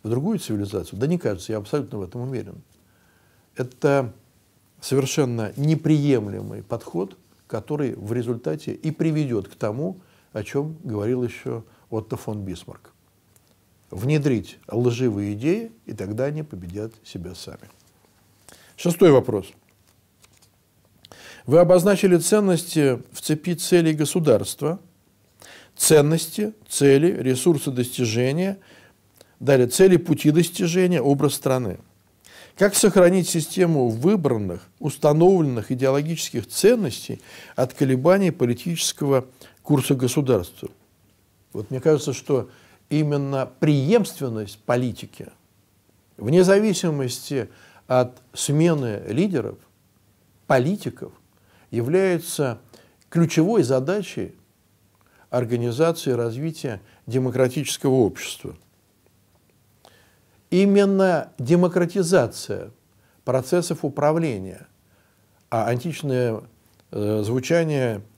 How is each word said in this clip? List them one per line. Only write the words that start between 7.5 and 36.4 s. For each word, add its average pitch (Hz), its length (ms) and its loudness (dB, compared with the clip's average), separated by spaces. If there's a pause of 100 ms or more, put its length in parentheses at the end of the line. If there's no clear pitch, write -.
в 101 180 -8
результате 123 600 -6
и - 180 -6
приведёт 151 560 -2
к - 80 -20
тому, 139 440 -6 (340)
о 107 100 -6
чём 151 400 -6
говорил 113 400 -4
ещё 117 400 -8 (260)
Отто 110 280 -8
фон 107 260 -10
Бисмарк. - 500 -14 (960)
Внедрить 135 800 -2
лживые 113 640 -2
идеи, 180 380 -4 (160)
и - 60 -12
тогда 104 320 -6
они 151 180 -6
победят 104 500 -12 (100)
себя 90 300 -14
сами. - 340 -18 (1080)
Шестой 175 360 4
вопрос. 110 360 2 (2000)
Вы 139 100 6
обозначили 180 600 6
ценности 160 840 2 (100)
в - 100 -16
цепи 156 340 -2
целей 165 380 2
государства. 151 840 0 (960)
Ценности, 160 800 2 (140)
цели, 143 400 4
ресурсы 135 640 0
достижения. 127 880 -2 (800)
Далее, 127 280 4
цели, 185 300 6
пути 156 320 2
достижения, 175 720 2
образ 143 320 2
страны. 127 460 -2 (760)
Как 196 200 2
сохранить 185 520 6
систему 160 600 0
выбранных, 117 720 0 (180)
установленных 151 920 2
идеологических 135 720 -2